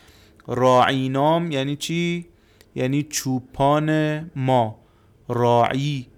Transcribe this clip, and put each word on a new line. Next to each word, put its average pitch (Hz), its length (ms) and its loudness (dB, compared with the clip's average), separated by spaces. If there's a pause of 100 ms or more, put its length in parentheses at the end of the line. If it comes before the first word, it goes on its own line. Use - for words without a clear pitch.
(480)
راعینام 131 1040 2
یعنی 139 240 -4
چی؟ 170 500 -4 (500)
یعنی 135 280 -2
چوپان 139 840 -2 (460)
ما. 127 460 0 (460)
راعی 123 800 0 (100)